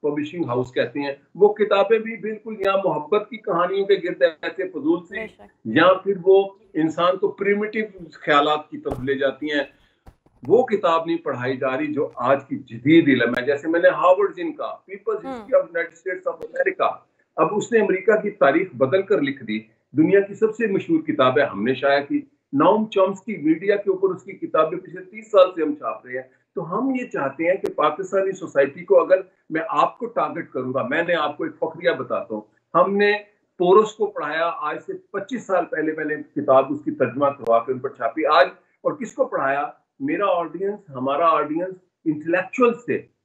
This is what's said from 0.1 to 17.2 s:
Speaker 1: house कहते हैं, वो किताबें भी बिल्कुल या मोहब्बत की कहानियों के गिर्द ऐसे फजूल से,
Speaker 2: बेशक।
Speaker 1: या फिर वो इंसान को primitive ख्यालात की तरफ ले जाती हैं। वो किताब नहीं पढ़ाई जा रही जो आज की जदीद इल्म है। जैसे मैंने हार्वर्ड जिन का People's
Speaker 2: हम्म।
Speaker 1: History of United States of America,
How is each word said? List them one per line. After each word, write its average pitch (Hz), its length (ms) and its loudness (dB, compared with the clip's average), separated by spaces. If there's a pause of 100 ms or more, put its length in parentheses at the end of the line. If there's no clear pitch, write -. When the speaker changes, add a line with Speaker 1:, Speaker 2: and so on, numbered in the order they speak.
Speaker 1:
house 123 240 -4
कहते 135 300 -4
हैं, 139 200 -6 (160)
वो 202 120 6
किताबें 208 540 2
भी 226 140 -8
बिल्कुल 208 500 -10
या 196 100 2
मोहब्बत 196 540 -2
की 226 60 -12
कहानियों 190 500 -2
के 196 100 4
गिर्द 175 260 -4
ऐसे 170 460 -2
फजूल 165 320 -2
से, 202 180 -14
Speaker 2:
बेशक। 214 300 -14 (180)
Speaker 1:
या 151 280 4
फिर 190 240 -4
वो 190 400 4 (180)
इंसान 170 400 0
को 196 120 -2
primitive 202 800 -4 (140)
ख्यालात 151 460 0
की 151 80 -12
तरफ 131 260 -8
ले 139 100 0
जाती 139 340 -4
हैं। 147 200 -2 (760)
वो 214 180 4
किताब 175 440 0
नहीं 165 120 -2
पढ़ाई 131 380 -4
जा 131 180 -2
रही 151 120 -4
जो - 340 -4
आज 127 240 0
की - 120 -8 (140)
जदीद 143 380 4
इल्म 123 260 4
है। - 120 -2
जैसे 143 220 -2
मैंने 170 200 4
हार्वर्ड 180 460 4
जिन 165 180 -4
का 120 320 -10
People's 196 400 -8
Speaker 2:
हम्म। 269 120 -8
Speaker 1:
History 220 240 2
of 247 100 -6
United 170 260 -6
States 185 320 -8
of 160 140 -8
America, - 500 -4 (440)